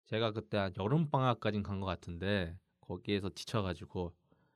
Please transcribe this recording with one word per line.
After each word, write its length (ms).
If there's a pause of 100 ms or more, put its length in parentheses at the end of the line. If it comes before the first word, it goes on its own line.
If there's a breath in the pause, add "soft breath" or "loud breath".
제가 260
그때 240
한 220
여름 320
방학까진 520
간 160
것 80
같은데 720 (220)
거기에서 480
지쳐가지고 840 (420 soft breath)